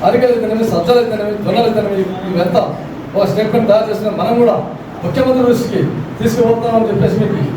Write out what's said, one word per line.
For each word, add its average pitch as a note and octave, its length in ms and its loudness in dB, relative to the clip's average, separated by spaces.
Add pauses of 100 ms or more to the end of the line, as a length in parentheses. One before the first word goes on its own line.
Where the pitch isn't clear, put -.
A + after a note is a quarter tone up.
అరికెలు B3 260 4
అయితేనేమి, A3 380 0
సజ్జలు F3 300 2
అయితేనేమి, G#3 320 -2 (120)
జొన్నలు A3+ 240 2
అయితేనేమి, G3+ 340 0 (280)
ఇవంతా - 300 2 (540)
ఒక G3 160 2
స్టేట్మెంట్ G#3+ 400 0
తయారు G#3+ 200 4
చేసిన G#3 280 -4
మనం G3+ 220 0
కూడా A3+ 140 4 (500)
ముఖ్యమంత్రి B3+ 420 2
దృష్టికి A3+ 340 0 (380)
తీసుకుపోతామని A3+ 720 2
చెప్పేసి - 300 2
మీకు G3 180 0 (180)